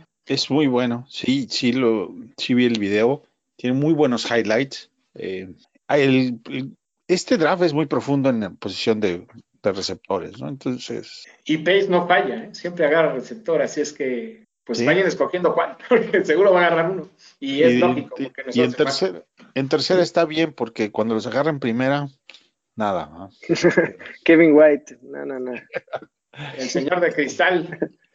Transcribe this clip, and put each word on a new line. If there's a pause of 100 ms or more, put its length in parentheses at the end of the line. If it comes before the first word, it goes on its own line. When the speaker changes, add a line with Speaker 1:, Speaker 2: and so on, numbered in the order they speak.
(260)
Speaker 1:
Es
muy
bueno,
sí,
sí
lo, (220)
sí
vi
el
video, (340)
tiene
muy
buenos
highlights. (260)
Eh, (400)
el, (100)
el, (380)
este
draft
es
muy
profundo
en
la
posición
de, (340)
de
receptores,
¿no?
Entonces (160)
Speaker 2:
Y
Pace
no
falla,
¿eh?
Siempre
agarra
receptor,
así
es
que, (200)
pues,
Speaker 1:
Sí.
Speaker 2:
vayan
escogiendo
cuál,
<laughs>
porque
seguro
va
a
agarrar
uno. (300)
Y
es
Speaker 1:
Y,
Speaker 2:
lógico,
Speaker 1:
y,
Speaker 2:
porque (120)
Speaker 1:
y
Speaker 2:
nosotros
Speaker 1:
en (380)
tercer, (280)
en
tercera
está
bien,
porque
cuando
los
agarra
en
primera, (680)
nada,
¿no? (180)
Speaker 3:
<laughs>
Kevin
White,
no,
no,
no. (1040)
Speaker 2:
El
señor
de
cristal. (380)